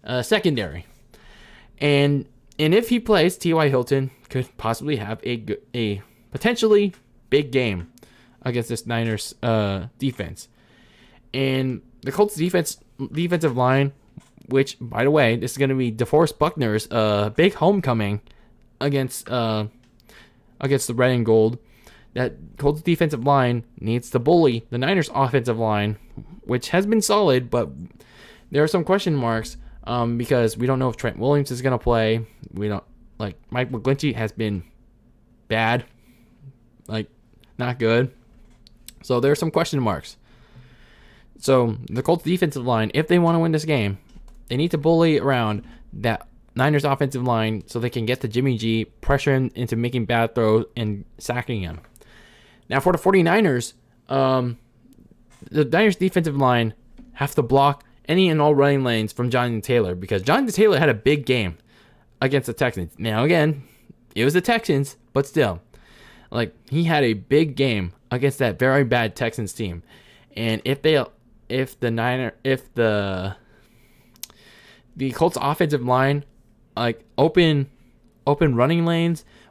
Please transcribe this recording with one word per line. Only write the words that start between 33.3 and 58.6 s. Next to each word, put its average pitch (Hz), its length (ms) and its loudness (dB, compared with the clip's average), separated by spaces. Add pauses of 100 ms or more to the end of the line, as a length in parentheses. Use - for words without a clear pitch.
Mike 123 200 -4
McGlinchey 131 460 -2
has 110 160 -4
been 104 320 -6 (840)
bad, 113 340 0 (1040)
like, 107 220 -6 (500)
not 123 200 -4
good. 117 320 2 (920)
So 123 160 0
there 135 120 2
are 147 40 4
some 165 160 -4
question 160 300 0
marks. 98 340 -4 (1200)
So 120 380 2 (120)
the 120 120 -6
Colts 165 220 0
defensive 151 420 -2
line, 110 280 0
if 156 140 0
they 175 120 4
wanna 170 200 4
win 165 120 2
this 156 140 -2
game, 110 340 0 (480)
they 123 100 -4
need 165 140 0
to 165 60 -2
bully 165 420 2
around 117 440 0 (300)
that 113 340 -4 (280)
Niners 139 300 2
offensive 135 380 0
line 110 440 0
so - 120 -6
they 120 100 -2
can 117 160 -4
get 123 160 -2
to 123 60 -4
Jimmy 123 300 0
G, 110 280 -2
pressure 139 500 0
him 131 180 0
into - 220 -4
making 120 300 -2
bad 117 280 0
throws 110 320 2 (100)
and 107 300 -6 (120)
sacking 120 440 -6
him. 78 200 -10 (880)
Now 131 100 0
for 180 120 2
the 170 60 2
forty-niners, 175 760 2 (360)
um, 131 480 0 (920)
the 143 160 2
Niners 180 300 4
defensive 170 400 0
line 123 380 2 (400)
have - 220 -4
to 151 60 0
block 139 420 2 (240)
any 180 220 4
and 156 120 2
all 147 140 4
running 139 280 4